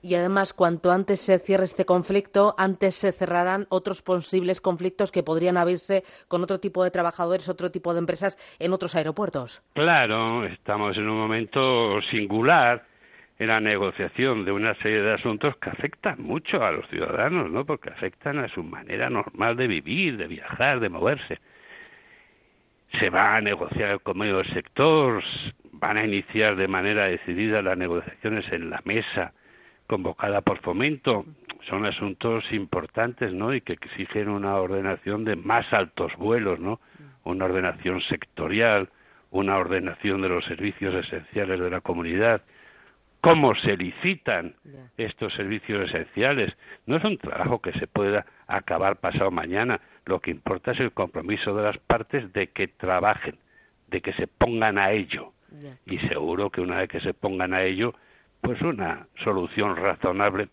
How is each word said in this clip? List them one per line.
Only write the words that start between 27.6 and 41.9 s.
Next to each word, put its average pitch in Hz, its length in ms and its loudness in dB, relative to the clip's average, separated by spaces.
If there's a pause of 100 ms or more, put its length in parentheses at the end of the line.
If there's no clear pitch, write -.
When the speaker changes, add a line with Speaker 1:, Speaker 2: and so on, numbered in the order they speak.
Speaker 2:
las 92 160 0
negociaciones 90 760 -4
en 82 200 -6
la 78 160 -8
mesa 101 480 -2 (520)
convocada 101 560 -2
por 95 180 2
Fomento. 117 640 0 (440)
Son 98 160 -2
asuntos 107 680 -2
importantes, 98 800 -2
¿no? 104 200 -2
Y 127 80 -2
que - 120 -8
exigen 101 560 -6
una 101 260 -2
ordenación 98 720 -2
de 107 100 0
más 101 380 0
altos 92 440 0
vuelos, 98 440 0
¿no? 101 180 -4 (460)
Una 92 220 -2
ordenación 90 560 0
sectorial, 98 840 0 (440)
una 98 240 2
ordenación 92 640 0
de 95 60 0
los 87 160 0
servicios 92 500 -4
esenciales 92 640 -4
de 90 120 -2
la 90 100 -4
comunidad. 92 600 0 (800)